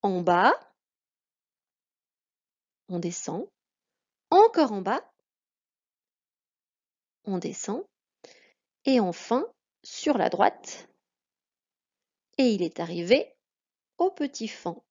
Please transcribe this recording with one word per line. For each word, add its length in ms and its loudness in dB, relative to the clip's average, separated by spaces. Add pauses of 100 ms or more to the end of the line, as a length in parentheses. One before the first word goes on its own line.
En 200 -2
bas. 320 4 (2250)
On 100 -6
descend. 480 -8 (840)
Encore 420 6
en 80 -6
bas. 280 -4 (2250)
On 140 -4
descend. 480 -8 (1000)
Et 160 4
enfin, 440 -2 (380)
sur 340 -4
la 120 0
droite. 580 -2 (1500)
Et 160 4
il 80 -2
est 180 -4
arrivé 560 -2 (640)
au 140 0
petit 360 -8
faon. 420 -10